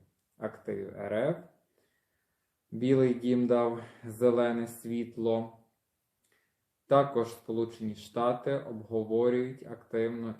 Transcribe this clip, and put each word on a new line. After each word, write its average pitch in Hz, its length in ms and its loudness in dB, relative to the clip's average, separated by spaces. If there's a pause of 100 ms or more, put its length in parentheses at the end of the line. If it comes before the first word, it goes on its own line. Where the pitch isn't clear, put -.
(380)
активів 101 580 -8
Р 101 180 -6
Ф. 139 240 0 (1300)
Білий 127 420 4
дім 123 340 2
дав 120 320 2 (260)
зелене 117 640 2
світло. 113 880 -4 (1300)
Також 135 440 4
Сполучені 113 640 -6
Штати 120 580 -2
обговорюють 120 1120 0
активно 113 760 -4